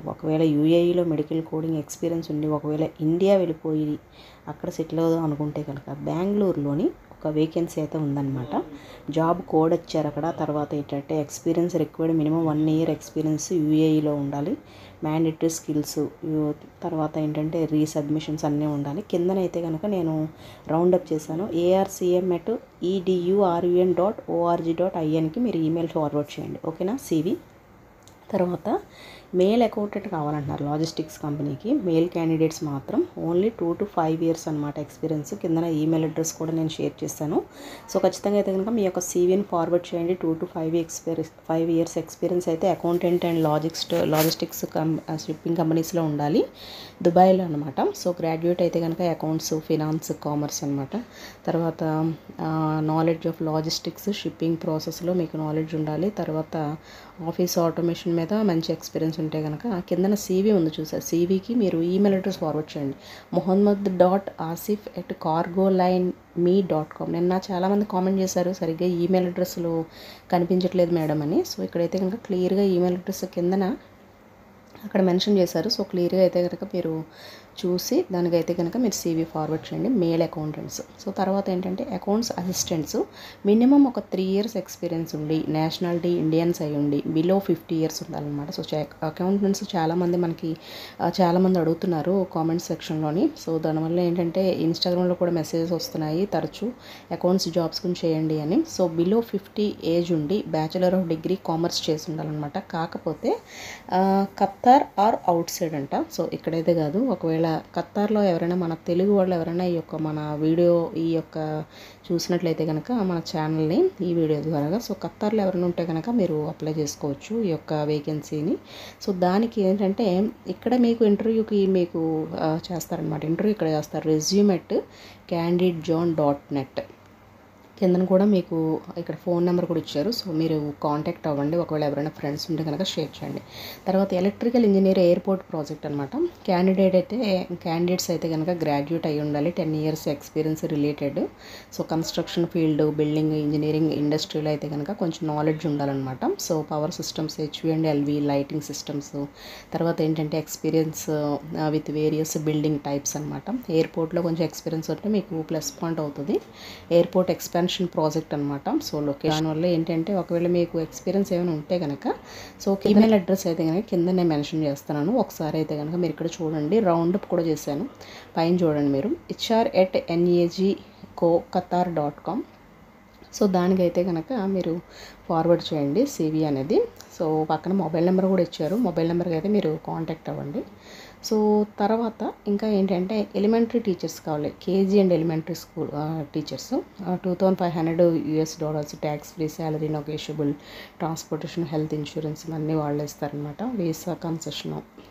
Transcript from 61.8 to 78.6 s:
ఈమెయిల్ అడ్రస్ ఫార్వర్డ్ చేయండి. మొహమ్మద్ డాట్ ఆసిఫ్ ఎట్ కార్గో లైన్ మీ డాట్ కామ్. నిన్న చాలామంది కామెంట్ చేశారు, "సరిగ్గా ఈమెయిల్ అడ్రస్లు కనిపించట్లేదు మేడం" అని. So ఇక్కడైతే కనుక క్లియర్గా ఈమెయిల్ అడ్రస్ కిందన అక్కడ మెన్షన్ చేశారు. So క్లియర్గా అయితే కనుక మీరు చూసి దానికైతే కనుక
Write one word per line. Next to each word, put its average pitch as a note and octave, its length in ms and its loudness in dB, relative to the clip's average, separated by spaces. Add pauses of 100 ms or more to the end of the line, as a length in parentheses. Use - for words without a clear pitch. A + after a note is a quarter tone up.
ఈమెయిల్ F#3+ 360 4
అడ్రస్ F#3 200 -2
ఫార్వర్డ్ D#3 400 -2
చేయండి. C#3 180 -4 (380)
మొహమ్మద్ F#3+ 640 4
డాట్ F3+ 320 4 (120)
ఆసిఫ్ E3+ 580 -6
ఎట్ F3+ 220 -8
కార్గో F3 480 0
లైన్ F#3 420 2 (260)
మీ F3 240 4
డాట్ D#3 320 -2
కామ్. E3 200 -6
నిన్న F3+ 260 0 (120)
చాలామంది G3 340 0
కామెంట్ F#3+ 340 0
చేశారు, F#3 340 0
"సరిగ్గా E3+ 360 -2
ఈమెయిల్ F3+ 380 2
అడ్రస్లు F3 580 -2 (460)
కనిపించట్లేదు F3 640 2
మేడం" D3+ 280 2
అని. E3 200 0
So C4 220 -6
ఇక్కడైతే E3+ 340 -2
కనుక F#3 180 -2
క్లియర్గా F#3 460 0
ఈమెయిల్ F3+ 360 2
అడ్రస్ F#3+ 280 -8
కిందన F#3 500 0 (1080)
అక్కడ G3+ 180 0
మెన్షన్ F#3+ 360 4
చేశారు. F3 320 2
So - 140 -2
క్లియర్గా F3+ 380 0
అయితే F3+ 260 4
కనుక F3+ 280 -8
మీరు D#3+ 280 -2 (640)
చూసి F3+ 460 0
దానికైతే F3 420 2
కనుక E3+ 240 -2